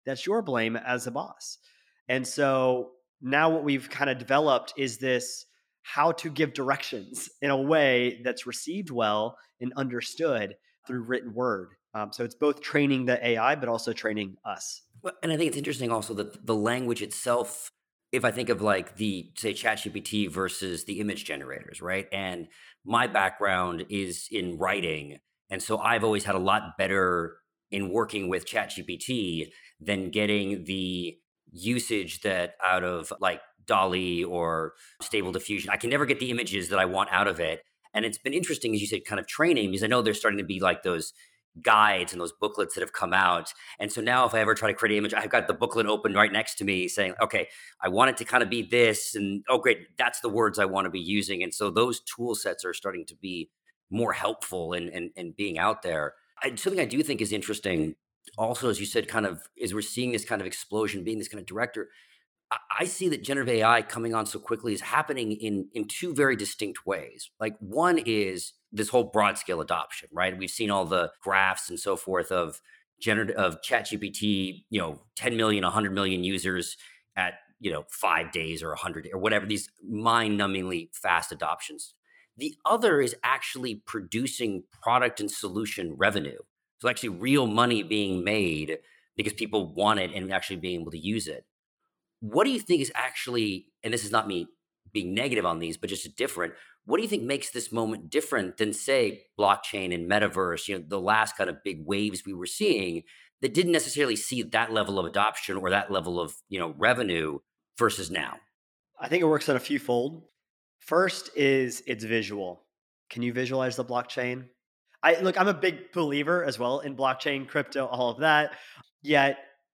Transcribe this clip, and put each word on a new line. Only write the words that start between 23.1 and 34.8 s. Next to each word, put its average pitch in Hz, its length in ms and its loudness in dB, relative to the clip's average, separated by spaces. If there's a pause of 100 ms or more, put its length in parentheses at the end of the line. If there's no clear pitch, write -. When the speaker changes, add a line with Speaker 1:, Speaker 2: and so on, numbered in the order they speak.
Speaker 2:
is 98 420 -4
in 90 260 -4
writing. 80 600 -2 (320)
And 95 120 -6
so 110 180 -2
I've 113 240 2
always 104 200 2
had 101 120 0
a 95 40 0
lot 95 380 0
better 92 600 2 (340)
in 98 180 -4
working 104 400 0
with - 160 -2
chat 107 240 -2
G 92 140 -10
P 87 140 -8
T 92 560 -4 (280)
than 95 300 -4
getting 101 520 0
the 90 540 -4 (340)
usage 104 680 -4
that 90 420 0
out 92 200 4
of, 87 360 -4
like, 90 220 0 (240)
dall-E 92 600 2
or 82 480 -2 (280)